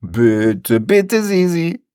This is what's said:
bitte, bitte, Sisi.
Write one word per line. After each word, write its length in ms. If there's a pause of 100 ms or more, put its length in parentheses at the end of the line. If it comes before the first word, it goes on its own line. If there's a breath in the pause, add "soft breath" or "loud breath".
bitte, 800
bitte, 420
Sisi. 600 (120)